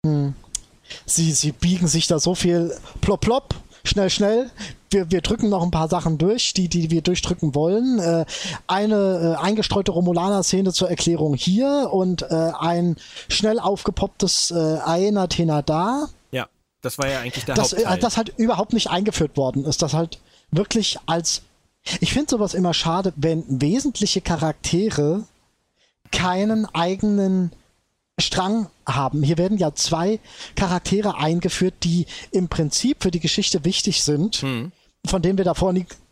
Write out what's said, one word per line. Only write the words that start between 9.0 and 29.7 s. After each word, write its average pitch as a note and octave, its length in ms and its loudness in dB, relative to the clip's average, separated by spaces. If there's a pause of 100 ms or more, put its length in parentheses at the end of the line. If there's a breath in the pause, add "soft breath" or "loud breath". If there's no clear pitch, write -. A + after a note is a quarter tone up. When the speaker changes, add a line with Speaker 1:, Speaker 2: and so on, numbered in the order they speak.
Speaker 1:
äh, - 60 -4
eingestreute G3+ 480 0
Romulaner-Szene F3+ 800 2
zur F3+ 160 0
Erklärung D#3 460 0
hier B3+ 580 0
und, F#3 300 0
äh, - 40 -10 (320)
ein E3+ 380 0 (320 loud breath)
schnell G#3+ 320 0
aufgepopptes, - 920 -2
äh, E3+ 40 -8
Aena-Thema E3+ 1080 0
da. G3+ 460 0 (240)
Speaker 2:
Ja, B2+ 160 -6 (320)
das - 160 -6
war C#3 120 -2
ja C3+ 120 -2
eigentlich A#2+ 240 -8
der C3+ 100 -4
Speaker 1:
Das, - 200 2
äh, - 60 -2
Speaker 2:
Hauptteil. G3+ 180 0
Speaker 1:
das A3 180 0
halt A3 220 -2
überhaupt A3 340 0
nicht A3 160 0
eingeführt F3 480 0
worden C3+ 300 0
ist. - 160 -2
Das D#3+ 100 0
halt E3 280 -2 (300 soft breath)
wirklich G3+ 540 0
als, E3 380 -2 (580 loud breath)
ich - 140 0
find D4 160 0
sowas G#3+ 240 0
immer F3+ 180 2
schade, F3 440 0
wenn D#3+ 280 0 (160)
wesentliche G3+ 600 0
Charaktere E3 1000 0 (880)
keinen G3+ 520 0 (100)
eigenen F#3+ 800 2 (680)
Strang G3 480 -2 (160)
haben. C#3 380 -2
Hier D3+ 160 2
werden G3 200 2
ja D#3+ 180 0